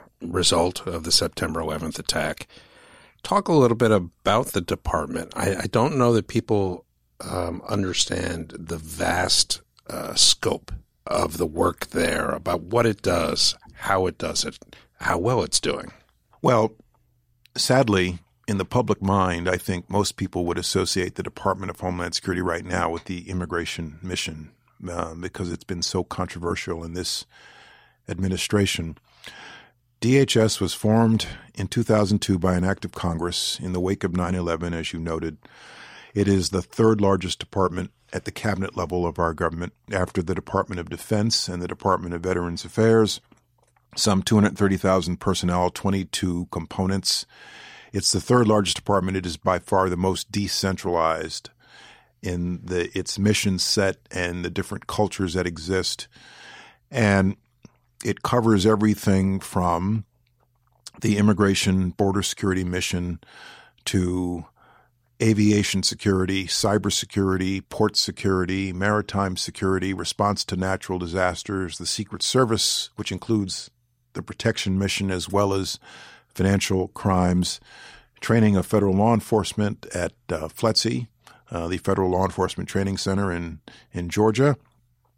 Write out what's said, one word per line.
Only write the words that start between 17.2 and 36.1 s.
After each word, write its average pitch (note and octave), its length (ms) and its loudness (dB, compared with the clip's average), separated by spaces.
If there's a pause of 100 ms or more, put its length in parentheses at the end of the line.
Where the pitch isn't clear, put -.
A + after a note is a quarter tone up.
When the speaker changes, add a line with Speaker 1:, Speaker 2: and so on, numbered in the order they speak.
Speaker 2:
sadly, G2 640 2 (260)
in G2+ 120 -2
the F#2+ 60 -2
public G#2+ 380 0
mind, F#2 460 2
I F2+ 80 2
think F2+ 340 -6
most G2 260 -2
people F#2 280 -4
would F2 140 -2
associate F2+ 580 -2
the F#2+ 80 -6
Department F#2+ 460 -4
of - 100 -16
Homeland F2 340 -4
Security F#2 280 -4
right F2 220 -2
now F2 260 -2
with E2+ 140 -8
the F2 240 -10
immigration E2+ 720 -6
mission, D#2+ 520 -8 (360)
uh, E2+ 260 -6
because F2 360 -8
it's - 140 -10
been F2 180 -8
so F2+ 220 -4
controversial F2 800 -6
in E2 100 -10
this - 320 -6 (840)
administration. F#2 880 0 (1040)
D B2 160 4
H C3+ 200 4
S A2 240 4
was F#2 140 -2
formed A2 520 4 (280)
in G2 120 -6
two A#2 160 0
thousand G#2 380 4
two F#2+ 180 0
by F2+ 160 2
an F2+ 100 2
act F#2+ 200 0
of F#2 80 -10
Congress E2+ 680 -4
in F2+ 120 -6
the F2+ 80 -2
wake F#2+ 240 0
of F2 120 -2
nine F2+ 200 0
eleven, E2+ 380 -2
as E2 180 -6
you E2 80 -8
noted. D#2+ 380 -4 (760)